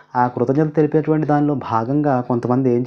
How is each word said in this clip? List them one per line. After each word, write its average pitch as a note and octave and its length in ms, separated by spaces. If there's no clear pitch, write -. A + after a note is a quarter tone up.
ఆ B2 100
కృతజ్ఞతలు C3+ 440
తెలిపేటువంటి D#3 560
దానిలో D3 280
భాగంగా B2+ 680
కొంతమంది B2 540
ఏం B2 120